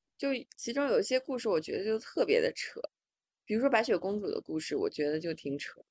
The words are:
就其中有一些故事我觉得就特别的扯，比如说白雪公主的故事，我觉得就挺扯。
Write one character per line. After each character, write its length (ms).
就 100
其 160
中 140
有 140
一 20
些 180
故 180
事 100
我 120
觉 180
得 60
就 140
特 260
别 160
的 120
扯， 280
比 100
如 60
说 80
白 140
雪 140
公 220
主 80
的 140
故 180
事， 160
我 140
觉 220
得 100
就 140
挺 240
扯。 320